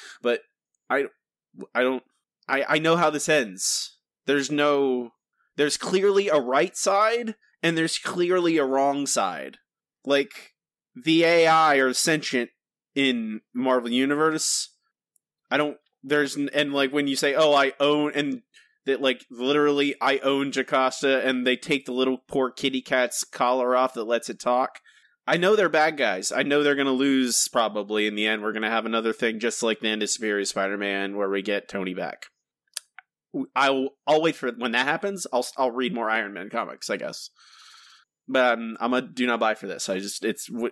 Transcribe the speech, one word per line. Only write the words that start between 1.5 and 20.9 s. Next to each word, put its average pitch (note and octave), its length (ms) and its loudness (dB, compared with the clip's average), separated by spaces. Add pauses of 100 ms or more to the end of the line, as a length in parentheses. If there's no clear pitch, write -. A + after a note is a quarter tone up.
I A#2+ 80 0
don't, B2+ 220 0 (440)
I, C#3 200 -2
I D#3 120 0
know E3 180 2
how E3 120 4
this D3 200 -4
ends. A2+ 680 -2 (300)
There's C#3 240 0
no, C#3 600 2 (460)
there's C#3+ 200 0
clearly G3 500 2
a D#3+ 120 4
right C3+ 380 0
side A3 560 0 (300)
and E3 120 2
there's D#3+ 220 -2
clearly F3 600 0
a C#3+ 80 2
wrong C#3 420 0
side. E2 500 -4 (460)
Like, C#3 480 0 (440)
the D#3+ 280 2
A E3 240 6
I D#3+ 300 6
are C3 160 2
sentient D3 580 0 (420)
in A#2 480 -2 (140)
Marvel B2 360 0
Universe. C#3+ 800 0 (800)
I C3+ 80 0
don't, D3 200 0 (260)
there's, C#3 340 0
n-, C#3+ 160 -4
and, C#3+ 200 0
like, C#3 200 0
when C#3+ 140 0
you C3+ 80 -2
say, C#3+ 180 0
"Oh, D3 220 4
I C#3 240 4
own," D3 340 2
and C#3 300 -4 (420)
that, C3+ 160 0
like, C3 300 -2
literally, C#3+ 680 0
"I C3+ 200 0
own C#3 360 0
Jocasta," C3 720 0